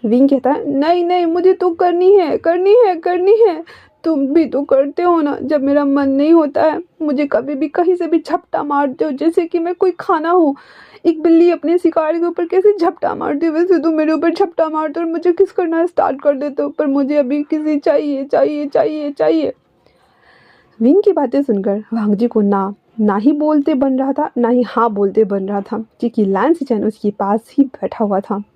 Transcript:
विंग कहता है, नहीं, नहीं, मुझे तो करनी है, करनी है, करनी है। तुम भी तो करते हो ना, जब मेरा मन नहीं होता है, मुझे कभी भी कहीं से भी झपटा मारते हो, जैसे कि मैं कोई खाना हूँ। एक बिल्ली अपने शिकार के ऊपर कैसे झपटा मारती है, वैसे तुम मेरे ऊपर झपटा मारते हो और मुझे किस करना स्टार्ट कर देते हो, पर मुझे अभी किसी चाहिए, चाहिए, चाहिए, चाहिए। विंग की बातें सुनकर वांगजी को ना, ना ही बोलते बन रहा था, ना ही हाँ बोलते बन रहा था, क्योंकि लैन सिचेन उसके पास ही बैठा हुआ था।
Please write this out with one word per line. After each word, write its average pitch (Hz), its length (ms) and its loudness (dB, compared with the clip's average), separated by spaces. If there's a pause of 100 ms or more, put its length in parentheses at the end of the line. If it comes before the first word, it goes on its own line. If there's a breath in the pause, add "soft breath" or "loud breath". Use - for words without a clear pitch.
विंग 247 260 2
कहता 262 220 2
है, 294 180 -4
नहीं, 302 360 0
नहीं, 359 200 0
मुझे 349 280 2
तो 370 200 0
करनी 359 400 2
है, 349 240 2
करनी 359 380 2 (120)
है, 370 80 0
करनी 359 400 2 (120)
है। 330 160 -2 (400 loud breath)
तुम 285 240 0
भी 311 180 2
तो 262 180 -4
करते 285 400 0
हो 349 180 2
ना, 285 200 -2
जब 294 200 -2
मेरा 285 240 0
मन 277 240 0
नहीं 277 240 2
होता 311 300 2
है, 311 180 0 (200)
मुझे 294 240 -2
कभी 269 300 -4
भी 277 120 -4
कहीं 339 280 0
से 349 120 -6
भी 320 120 0
झपटा - 440 -6
मारते 285 420 -2
हो, 311 60 -4
जैसे 330 340 -2
कि 339 140 -6
मैं 330 160 -4
कोई 370 240 -4
खाना 320 300 -2
हूँ। 330 260 2 (500 loud breath)
एक 311 160 0
बिल्ली 330 300 4
अपने 330 260 -2
शिकार 330 420 0
के 339 60 -2
ऊपर 349 200 -4
कैसे 381 320 2
झपटा 349 380 -2
मारती 294 300 -4
है, 330 60 2
वैसे 339 280 2
तुम 320 140 0
मेरे 311 180 0
ऊपर 320 220 0
झपटा 339 360 -2
मारते 311 300 -6
हो 339 60 -4
और 330 60 -4
मुझे 339 200 -2
किस 370 200 2
करना 330 340 -2
स्टार्ट 277 360 -2
कर 285 140 2
देते 285 280 -6
हो, 285 60 -2
पर 302 180 -4
मुझे 277 300 0
अभी 285 260 0
किसी 302 360 -2
चाहिए, 294 440 0
चाहिए, 294 440 -2
चाहिए, 294 440 -2
चाहिए। 311 420 0 (1300 soft breath)
विंग 277 220 4
की 415 80 4
बातें 285 320 0
सुनकर 208 400 -2 (100)
वांगजी 208 340 0
को 233 140 0
ना, 202 320 0 (260)
ना 208 160 2
ही 214 160 2
बोलते 302 420 0
बन 269 260 0
रहा 269 140 -2
था, 294 240 -2
ना 240 120 0
ही 247 120 2
हाँ 233 280 0
बोलते 202 340 0
बन 196 240 -2
रहा 202 140 -4
था, 220 240 -8 (140)
क्योंकि 233 260 -2
लैन 196 280 2
सिचेन 233 320 -2
उसके 214 260 -4
पास 208 460 -4
ही 285 60 4
बैठा 226 420 -4
हुआ 196 140 -2
था। 208 240 -6 (120)